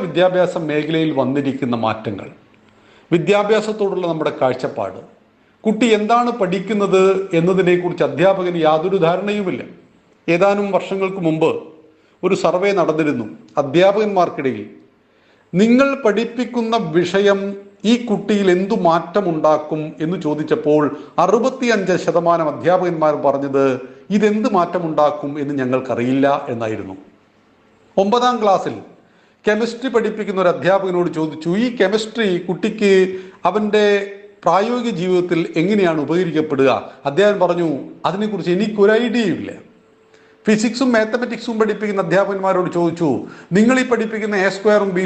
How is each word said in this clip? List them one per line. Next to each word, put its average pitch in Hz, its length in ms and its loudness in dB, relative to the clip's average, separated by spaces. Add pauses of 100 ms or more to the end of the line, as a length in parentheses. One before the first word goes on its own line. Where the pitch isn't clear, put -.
വിദ്യാഭ്യാസ 175 480 2 (160)
മേഖലയിൽ 156 440 0
വന്നിരിക്കുന്ന 131 640 -2 (100)
മാറ്റങ്ങൾ, 107 420 -6 (840)
വിദ്യാഭ്യാസത്തോടുള്ള 202 960 0
നമ്മുടെ 151 320 -2
കാഴ്ചപ്പാട്, 127 600 -2 (640)
കുട്ടി 220 240 0 (100)
എന്താണ് 233 420 2
പഠിക്കുന്നത് 190 640 0 (300)
എന്നതിനെക്കുറിച്ച് 175 720 2
അധ്യാപകന് 180 600 0
യാതൊരു 165 380 2
ധാരണയുമില്ല. 185 580 -2 (640)
ഏതാനും 202 440 2
വർഷങ്ങൾക്ക് 190 560 -2
മുമ്പ് 160 240 2 (720)
ഒരു 185 200 0
സർവേ 180 260 2 (100)
നടന്നിരുന്നു. 156 460 0 (360)
അധ്യാപകന്മാർക്കിടയിൽ 170 1040 0 (880)
നിങ്ങൾ 233 340 4 (160)
പഠിപ്പിക്കുന്ന 226 720 -2 (220)
വിഷയം 196 420 2 (520)
ഈ - 20 6 (140)
കുട്ടിയിൽ 202 440 0
എന്തു 190 240 0 (120)
മാറ്റമുണ്ടാക്കും 165 960 0 (220)
എന്ന് 175 220 -2
ചോദിച്ചപ്പോൾ 151 580 0 (400)
അറുപത്തിയഞ്ച് 220 800 2
ശതമാനം 170 500 2
അധ്യാപകന്മാർ 160 600 2 (120)
പറഞ്ഞത് 139 400 2 (500)
ഇതെന്ത് 214 400 2
മാറ്റമുണ്ടാക്കും 156 760 0 (100)
എന്ന് 143 200 -4
ഞങ്ങൾക്കറിയില്ല 127 680 0 (260)
എന്നായിരുന്നു. 107 420 -8 (1000)
ഒമ്പതാം 240 440 2
ക്ലാസ്സിൽ 180 340 2 (680)
കെമിസ്ട്രി 226 440 -2
പഠിപ്പിക്കുന്ന 208 540 -2
ഒരു 175 120 4
അധ്യാപകനോട് 175 600 0
ചോദിച്ചു, 156 320 -4 (140)
ഈ 254 40 2 (120)
കെമിസ്ട്രി 214 480 0 (200)
കുട്ടിക്ക് 208 440 0 (540)
അവൻ്റെ 208 400 2 (580)
പ്രായോഗിക 226 460 0 (120)
ജീവിതത്തിൽ 180 380 0 (220)
എങ്ങനെയാണ് 180 440 2
ഉപകരിക്കപ്പെടുക? 151 680 2 (340)
അദ്ദേഹം 190 380 2
പറഞ്ഞു, 170 260 0 (360)
അതിനെക്കുറിച്ച് 190 520 -4
എനിക്കൊരു 214 360 2 (100)
ഐഡിയയുമില്ല. 196 500 -2 (920)
ഫിസിക്സും 220 500 2
മാത്തമാറ്റിക്സും 226 640 -2
പഠിപ്പിക്കുന്ന 208 440 0
അധ്യാപകന്മാരോട് 190 720 0
ചോദിച്ചു, 170 340 0 (460)
നിങ്ങൾ 226 240 6
ഈ 254 100 2
പഠിപ്പിക്കുന്ന 214 460 -2 (120)
എ - 80 2
square-ഉം 208 420 2
ബി 185 80 0